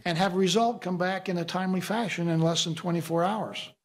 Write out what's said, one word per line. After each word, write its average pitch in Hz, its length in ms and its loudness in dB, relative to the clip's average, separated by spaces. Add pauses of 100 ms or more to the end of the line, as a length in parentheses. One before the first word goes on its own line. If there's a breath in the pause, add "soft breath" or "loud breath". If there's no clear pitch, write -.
and 170 120 0
have 185 180 2
a - 20 0
result 196 440 2
come 180 160 -2
back 185 320 -2
in 180 80 0
a 170 80 -2
timely 185 360 -2
fashion 180 480 -2
in 160 120 4
less 165 220 4
than 165 120 -4
twenty-four 170 480 -2
hours. 202 460 -4 (140)